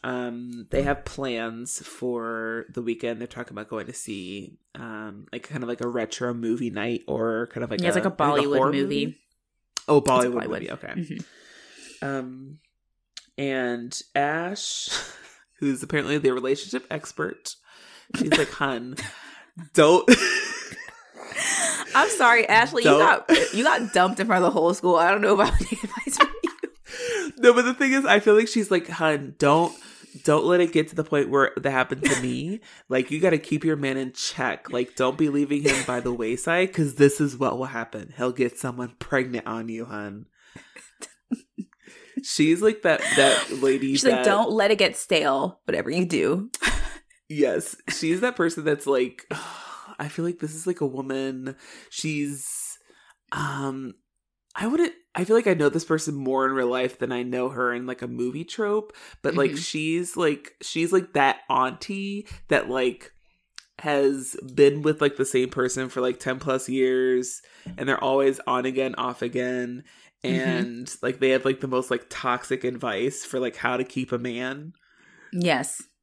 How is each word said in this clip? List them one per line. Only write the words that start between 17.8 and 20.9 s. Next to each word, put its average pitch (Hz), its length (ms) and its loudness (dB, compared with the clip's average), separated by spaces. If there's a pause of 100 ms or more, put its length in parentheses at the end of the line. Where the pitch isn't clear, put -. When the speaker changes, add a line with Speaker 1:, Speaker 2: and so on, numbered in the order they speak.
Speaker 1:
she's - 220 0
like, 143 140 2
"Hun, 127 440 -4 (380)
Speaker 2:
<laughs> - 400 -20
Speaker 1:
don't." 160 420 8
<laughs> - 40 -2 (1800)